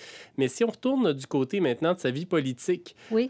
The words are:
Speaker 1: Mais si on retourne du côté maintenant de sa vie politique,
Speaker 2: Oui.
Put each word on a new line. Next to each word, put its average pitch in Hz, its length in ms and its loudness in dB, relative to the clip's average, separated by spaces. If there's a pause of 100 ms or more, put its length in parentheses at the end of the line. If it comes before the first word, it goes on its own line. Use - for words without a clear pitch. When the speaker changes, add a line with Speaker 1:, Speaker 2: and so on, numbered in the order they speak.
(360)
Speaker 1:
Mais 135 100 4
si 127 160 -4
on 233 60 4
retourne 254 460 0
du 135 120 -8
côté 139 320 0
maintenant 160 360 2
de 175 40 -4
sa 131 140 0
vie 151 140 -6
politique, 165 680 -2 (160)
Speaker 2:
Oui. 220 200 2